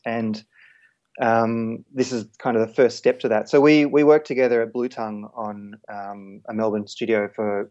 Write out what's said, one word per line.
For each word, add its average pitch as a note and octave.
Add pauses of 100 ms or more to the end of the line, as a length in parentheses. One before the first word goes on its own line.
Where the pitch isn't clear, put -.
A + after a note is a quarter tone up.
And, A2+ (760)
um, A2+
this B2+
is A2+ (140)
kind B2
of A2
the A2
first B2
step B2+
to C3+
that. G#2+
So D3
we, D3+
we C#3+
worked D3+
together B2
at A2+
Blue B2
Tongue G#2+
on, G#2 (100)
um, G2+
a A2+
Melbourne G#2+
studio G#2+
for G#2